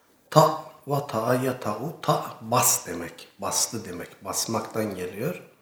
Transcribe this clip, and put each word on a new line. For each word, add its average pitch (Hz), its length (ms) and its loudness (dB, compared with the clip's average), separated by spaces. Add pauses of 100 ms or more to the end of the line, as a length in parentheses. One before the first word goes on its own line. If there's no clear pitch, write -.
(300)
Ta - 340 8 (240)
ve 143 60 0 (140)
Ta'ya 123 520 0
ta'u, 113 420 -4
ta - 380 0
bas - 460 2
demek, 85 420 -10 (100)
baslı 98 460 -2
demek, 87 400 -12
basmaktan 107 680 -2
geliyor. 98 480 -6 (200)